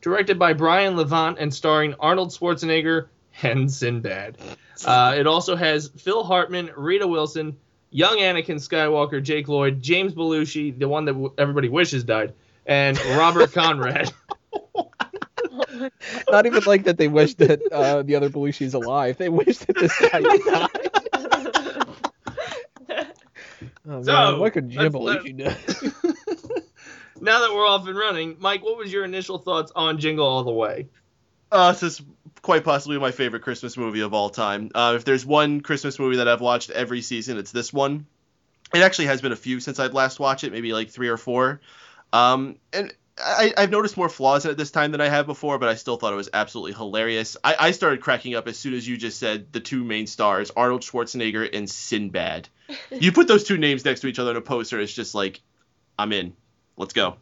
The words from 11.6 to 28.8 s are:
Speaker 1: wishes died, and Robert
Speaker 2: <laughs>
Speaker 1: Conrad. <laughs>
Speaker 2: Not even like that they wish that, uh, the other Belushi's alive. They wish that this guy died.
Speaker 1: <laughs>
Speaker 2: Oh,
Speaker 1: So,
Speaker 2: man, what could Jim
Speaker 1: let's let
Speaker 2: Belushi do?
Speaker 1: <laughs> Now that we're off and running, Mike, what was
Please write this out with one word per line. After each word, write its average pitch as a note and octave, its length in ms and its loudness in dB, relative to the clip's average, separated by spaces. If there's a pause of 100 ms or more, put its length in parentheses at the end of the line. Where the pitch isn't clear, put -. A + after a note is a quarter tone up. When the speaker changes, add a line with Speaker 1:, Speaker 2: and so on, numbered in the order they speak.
Speaker 1:
wishes C#3+ 340 0
died, A2 300 0 (340)
and C#3 360 2 (140)
Robert E3 360 6
Speaker 2:
<laughs> - 0 -
Speaker 1:
Conrad. D3 600 0 (400)
<laughs> - 220 -10 (1500)
Speaker 2:
Not G#3 160 6
even A#3 220 2
like G3 160 6
that F3 160 2
they D#3 80 4
wish D3 280 4
that, D3+ 260 6 (100)
uh, C#3+ 320 2
the C#3+ 120 0
other C#3 140 2
Belushi's C#3 460 -4
alive. B2+ 420 0
They F3+ 120 -2
wish G3 280 2
that - 180 -2
this - 240 2
guy A4 220 4
died. G4+ 540 4
Speaker 1:
<laughs> - 60 -6 (3000)
Speaker 2:
Oh, C#3 140 -10
Speaker 1:
So, C3 100 -2
Speaker 2:
man, G#3 280 4
what G#3+ 140 2
could C3+ 160 -4
Jim B2+ 120 -4
Speaker 1:
let's D3+ 140 2
let A#2 260 -2
Speaker 2:
Belushi C3 160 -12
do? - 760 -4
Speaker 1:
<laughs> - 1080 -12
Now A3 180 2
that A3+ 160 0
we're G#3 100 2
off G3 220 2
and F#3+ 100 -8
running, E3 420 -4
Mike, F#3+ 240 -2
what A3+ 140 -4
was G#3 140 -10